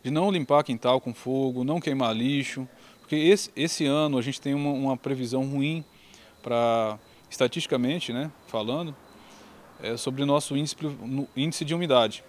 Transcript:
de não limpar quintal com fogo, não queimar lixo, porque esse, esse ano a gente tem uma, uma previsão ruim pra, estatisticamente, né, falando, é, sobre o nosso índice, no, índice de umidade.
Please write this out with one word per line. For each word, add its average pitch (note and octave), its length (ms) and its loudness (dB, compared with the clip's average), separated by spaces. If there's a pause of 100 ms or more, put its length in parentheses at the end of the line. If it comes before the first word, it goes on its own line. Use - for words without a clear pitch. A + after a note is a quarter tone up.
de B2+ 80 -4
não F3 220 2
limpar D3 320 4
quintal B2+ 380 2
com A#2+ 120 -6
fogo, B2+ 520 -2
não E3 160 0
queimar C3 340 0
lixo, C3+ 500 -2 (360)
porque - 160 -2
esse, F3 360 4
esse D#3 320 -2
ano D3 320 2
a A#2+ 40 2
gente C3 180 -4
tem C#3 140 -4
uma, C#3+ 180 0
uma C3+ 240 0
previsão C3 480 -4
ruim C#3+ 400 -2 (580)
pra, A2+ 560 2 (320)
estatisticamente, C3 840 -2
né, D3 180 -6 (160)
falando, C3+ 480 -4 (880)
é, A2+ 140 -4
sobre C3+ 260 -4
o - 20 2
nosso C#3+ 300 2
índice, D3 220 -2 (240)
no, C3 340 -4
índice D#3 300 -2
de D#3+ 100 -2
umidade. B2+ 540 4